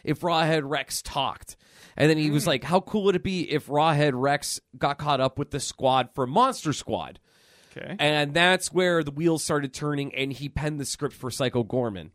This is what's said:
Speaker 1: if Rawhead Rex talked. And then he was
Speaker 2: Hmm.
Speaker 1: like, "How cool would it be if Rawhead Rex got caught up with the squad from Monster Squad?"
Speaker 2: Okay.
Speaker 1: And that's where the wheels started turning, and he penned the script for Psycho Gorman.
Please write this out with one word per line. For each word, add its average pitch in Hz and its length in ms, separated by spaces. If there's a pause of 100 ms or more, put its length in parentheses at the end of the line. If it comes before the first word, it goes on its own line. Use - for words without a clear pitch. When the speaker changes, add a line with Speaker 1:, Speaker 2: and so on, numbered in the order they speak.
Speaker 1:
if 147 180
Rawhead 160 480
Rex 139 320
talked. - 540 (420)
And 147 120
then 160 80
he 151 140
was 147 120
Speaker 2:
Hmm. 170 60
Speaker 1:
like, 135 140
"How 165 160
cool 202 260
would 190 100
it 180 80
be 185 280
if 143 160
Rawhead 147 480
Rex 139 440 (180)
got 143 200
caught 147 240
up 131 160
with 143 140
the 139 80
squad 131 560
from 127 140
Monster 196 440
Squad?" 87 460 (560)
Speaker 2:
Okay. - 240
Speaker 1:
And 147 340
that's 180 400
where 175 280
the 147 100
wheels 160 340
started 143 280
turning, 143 400
and 135 200
he 135 160
penned 151 280
the 143 60
script - 320
for 127 160
Psycho 123 320
Gorman. 104 520